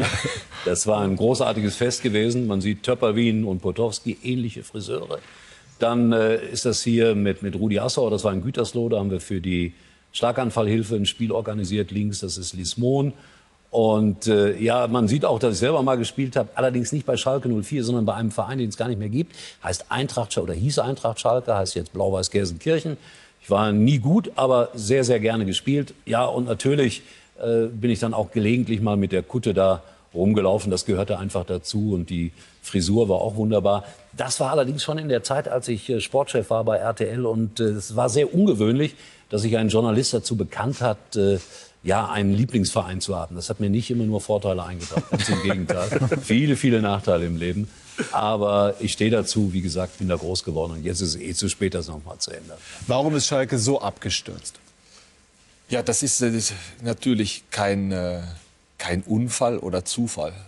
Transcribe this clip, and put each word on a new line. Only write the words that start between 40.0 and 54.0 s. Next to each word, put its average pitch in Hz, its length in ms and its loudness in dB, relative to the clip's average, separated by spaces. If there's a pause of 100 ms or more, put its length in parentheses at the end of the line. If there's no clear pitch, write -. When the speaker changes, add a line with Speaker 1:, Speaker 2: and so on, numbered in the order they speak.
Speaker 1:
dazu 113 220 -2
bekannt 104 440 -4
hat, 113 360 -2
äh, 98 240 4 (420)
ja, 98 260 0
einen 101 240 2
Lieblingsverein 98 680 0
zu 95 160 -4
haben. 85 180 -8
Das 85 160 -10
hat - 80 -4
mir 101 120 0
nicht 113 200 0
immer 120 140 0
nur 107 160 0
Vorteile 98 420 0
eingebracht, 87 480 -6
ganz - 180 -2
im 98 140 0
Gegenteil. 92 460 0 (200)
Speaker 2:
<laughs> 139 140 0
Speaker 1:
Viele, 135 320 4
viele 120 260 4
Nachteile 101 460 2
im 85 100 -2
Leben. 90 320 -2 (440)
Aber 101 640 2
ich 104 140 -2
stehe 107 180 2
dazu, 104 420 2
wie 92 100 0
gesagt, 90 360 -4
bin 98 80 -4
da 90 80 2
groß 85 300 -4
geworden 82 300 -4
und 78 100 -10
jetzt 85 160 -4
ist 85 160 -2
es - 40 -10
eh 90 140 -8
zu 101 140 -2
spät, 95 260 -2
das 80 140 -6
noch 76 160 -12
mal 82 160 -16
zu - 100 -6
ändern. 82 260 -16 (300)
Speaker 2:
Warum 147 300 0
ist 135 100 0
Schalke 135 320 0
so 123 220 2
abgestürzt? - 800 -8 (1080)